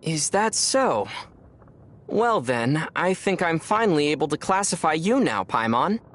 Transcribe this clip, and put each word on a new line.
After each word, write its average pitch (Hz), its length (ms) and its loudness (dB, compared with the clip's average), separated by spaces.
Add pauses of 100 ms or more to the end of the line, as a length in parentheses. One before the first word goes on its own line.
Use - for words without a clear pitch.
Is 160 300 -2
that 208 240 0
so? 170 520 0 (1000)
Well 220 340 2
then, 127 540 0
I 175 180 0
think 185 280 -2
I'm 165 180 0
finally 190 480 2
able 151 200 0
to 151 100 -2
classify 190 560 0
you 185 260 0
now, 117 240 0
Paimon. 123 560 0 (160)